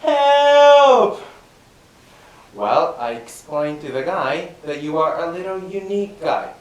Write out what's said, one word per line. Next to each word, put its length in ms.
Help! 1200
Well, 440
I 140
explained 720
to 100
the 100
guy 520
that 180
you 160
are 260
a 60
little 400
unique 500
guy. 400